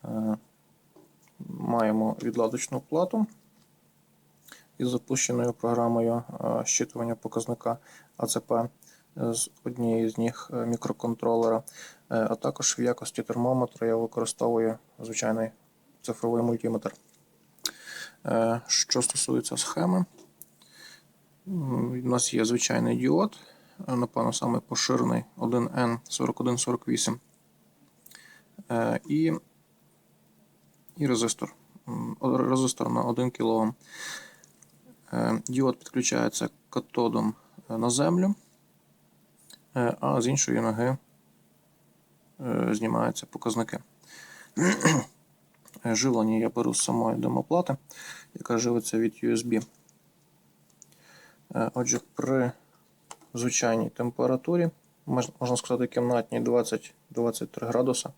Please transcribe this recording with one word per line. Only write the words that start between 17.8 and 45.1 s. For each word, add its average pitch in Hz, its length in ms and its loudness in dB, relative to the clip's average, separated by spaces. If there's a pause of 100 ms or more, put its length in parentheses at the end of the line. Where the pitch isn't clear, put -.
Е, 113 400 2
що - 360 2
стосується - 540 -2
схеми, 185 480 0 (1400)
м, 139 420 -2 (140)
у 127 40 0
нас 123 260 0
є 117 100 2
звичайний 117 520 2
діод, 147 420 2 (500)
е, 127 80 0
напевно, 120 360 0
самий 120 280 0
поширений, 123 640 0 (120)
один 120 400 0
Н 117 280 0
сорок - 360 -4
один 123 180 0
сорок 123 300 -2
вісім, 117 320 0 (1500)
е, 117 380 0
і, 156 240 2 (1600)
і 147 100 0
резистор. 117 480 0 (340)
М, 117 320 -6
резистор 127 720 2
на 120 120 0
один 120 280 0
кілоом. 113 440 2 (1400)
Е, 117 340 0
діод 127 320 0
підключається 120 720 -2 (220)
катодом, 117 640 0 (360)
е, 113 80 -4
на 120 120 2
землю, 170 440 4 (1400)
е, 120 240 2
а 135 200 2
з 117 60 0
іншої 127 340 2
ноги, 117 360 0 (1400)
е, 120 340 0
знімаються 113 520 -2
показники. 113 520 -4 (800)
<clears throat> 160 520 2 (800)